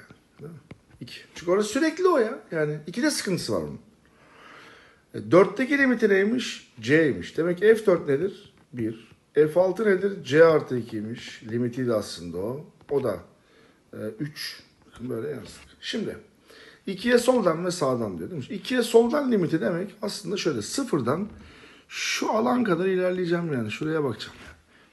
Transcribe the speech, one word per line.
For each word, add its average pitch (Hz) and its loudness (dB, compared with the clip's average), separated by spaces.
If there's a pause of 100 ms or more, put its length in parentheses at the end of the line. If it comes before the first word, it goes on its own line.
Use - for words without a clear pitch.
(400)
Değil 165 -16
mi? 160 -18 (440)
İki. - -16 (160)
Çünkü 170 -4
orası 208 2
sürekli 320 2
o 339 4
ya. 226 0 (120)
Yani 151 -2
ikide 240 0
sıkıntısı - -4
var 82 -2
bunun. 73 -10 (1300)
E, 107 -10
dörtteki 196 6
limiti 240 4
neymiş? 202 0
C'ymiş. 120 2
Demek 175 0
ki 214 6
F 220 -2
dört 170 4
nedir? 143 -2 (200)
Bir. 117 -6 (240)
F 156 4
altı 185 2
nedir? 190 0
C 147 8
artı 147 4
ikiymiş. 110 -8
Limitiydi 120 -2
aslında 87 -4
o. 123 -6 (240)
O 143 0
da, 101 -2 (720)
e, 110 -16 (220)
üç. - -10 (240)
Bakın 120 -12
böyle 113 -6
yazdık. - -14
Şimdi 190 -6 (720)
ikiye 233 2
soldan 208 2
ve 175 0
sağdan 117 -2
diyor 87 -8
değil 143 -8
mi? 208 -8
İkiye 254 -2
soldan 233 4
limiti 165 0
demek 196 -4
aslında 202 -6
şöyle 139 -2
sıfırdan 175 -2 (580)
şu - -4
alan 247 2
kadar 180 0
ilerleyeceğim 180 0
yani. 110 -4
Şuraya 156 -4
bakacağım. - -6 (580)